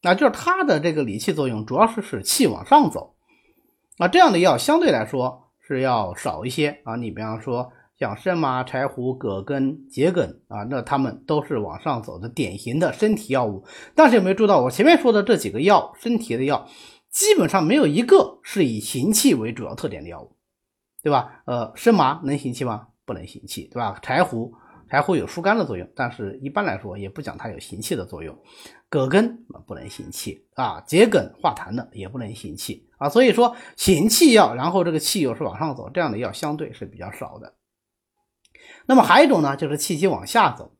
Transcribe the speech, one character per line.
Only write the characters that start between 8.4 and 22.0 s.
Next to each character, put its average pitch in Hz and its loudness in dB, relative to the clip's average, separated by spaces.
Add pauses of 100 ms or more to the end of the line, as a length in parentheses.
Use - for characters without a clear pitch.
柴 131 -4
胡、 127 -6
葛 101 -6
根、 139 -4
桔 143 0
梗 170 -2
啊， 104 -10
那 131 -6
它 139 -2
们 131 -4
都 151 -2
是 147 -6
往 131 -8
上 131 -4
走 - -16
的 101 -12
典 104 -8
型 127 -6
的 160 0
升 214 0
提 - -4
药 127 0
物。 98 -8 (280)
但 302 10
是 233 6
有 214 6
没 185 0
有 190 2
注 220 2
意 - 4
到 185 6
我 127 0
前 208 2
面 330 8
说 247 2
的 208 4
这 202 2
几 104 -4
个 101 -6
药， 180 4
升 233 -2
提 117 -4
的 131 -2
药， 139 -2 (460)
基 415 2
本 196 2
上 190 0
没 165 2
有 285 4
一 156 0
个 - 4
是 - -2
以 113 -2
行 131 -4
气 214 4
为 113 -2
主 107 -10
要 101 -10
特 131 -8
点 92 -12
的 160 -16
药 - -16
物， - -20 (720)
对 151 0
吧？ - -2
呃， 120 -6
生 - 2
麻 160 2